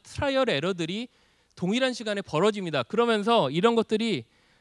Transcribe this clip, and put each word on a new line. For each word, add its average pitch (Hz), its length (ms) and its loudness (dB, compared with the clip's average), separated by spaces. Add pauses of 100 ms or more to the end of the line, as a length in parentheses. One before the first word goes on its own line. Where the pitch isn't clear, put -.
트라이얼 269 480 -2
에러들이 175 560 -4 (480)
동일한 247 380 0
시간에 208 300 -6
벌어집니다. 175 600 0
그러면서 214 680 2
이런 196 260 2
것들이 220 480 0 (360)